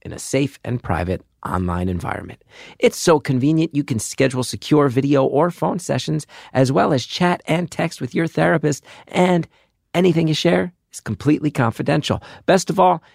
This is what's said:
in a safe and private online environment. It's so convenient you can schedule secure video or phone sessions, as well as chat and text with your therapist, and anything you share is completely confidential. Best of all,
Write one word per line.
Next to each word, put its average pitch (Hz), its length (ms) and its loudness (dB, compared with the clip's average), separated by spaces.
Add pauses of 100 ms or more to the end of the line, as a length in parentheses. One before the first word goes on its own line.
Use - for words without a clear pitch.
in 90 100 -14
a - 80 -14
safe - 420 -4
and 123 180 -6
private 87 420 -4 (220)
online 90 440 -4
environment. - 560 -8 (340)
It's - 180 2
so 160 220 4
convenient 143 560 0
you 143 80 0
can 117 160 -2
schedule 127 460 -2
secure 143 440 2
video 135 360 2
or 147 260 2
phone 170 300 -4
sessions, 151 440 -4 (280)
as 127 180 2
well 180 220 2
as 127 120 0
chat - 440 -2
and 165 200 -2
text - 320 -6
with 131 140 -8
your 165 140 0
therapist, 156 560 0 (240)
and 180 400 2 (440)
anything 170 360 2
you 156 60 2
share 180 380 0 (200)
is - 80 -16
completely 147 500 -2
confidential. 135 720 -2 (240)
Best - 240 2
of 208 80 -4
all, 180 240 4 (120)